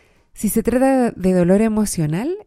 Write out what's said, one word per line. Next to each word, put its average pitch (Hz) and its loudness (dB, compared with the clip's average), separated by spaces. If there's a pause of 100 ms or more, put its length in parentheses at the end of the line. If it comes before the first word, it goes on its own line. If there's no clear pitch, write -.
(340)
Si - -4
se 220 0
trata 254 2
de 185 -2
dolor 180 4
emocional, 214 -2 (120)